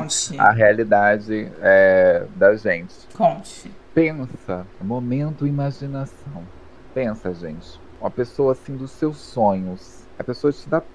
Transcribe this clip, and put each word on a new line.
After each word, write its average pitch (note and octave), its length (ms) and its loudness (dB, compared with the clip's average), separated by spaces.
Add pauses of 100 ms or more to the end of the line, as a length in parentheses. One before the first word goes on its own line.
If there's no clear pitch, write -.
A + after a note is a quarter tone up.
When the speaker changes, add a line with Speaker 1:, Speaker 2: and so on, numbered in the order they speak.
Speaker 1:
Conte. - 360 -6
Speaker 2:
a G2+ 140 6
realidade, G#2+ 960 2 (120)
é, F#2+ 640 6 (100)
da F#2+ 220 4
gente. F2+ 380 -6 (200)
Speaker 1:
Conte. F3 560 -4 (240)
Speaker 2:
Pensa, B2+ 720 -4 (140)
momento B2+ 680 -4
imaginação. C#3 960 -8 (500)
Pensa, A2 400 -4
gente, E2 460 -14 (220)
uma A#2 80 -4
pessoa C3 440 -2
assim C3+ 240 -12
dos C3+ 140 -12
seus D3+ 260 -4
sonhos. F#2+ 840 -4 (140)
A - 60 -8
pessoa C#3 300 -2
te - 160 -20
dá D#3+ 120 0 (140)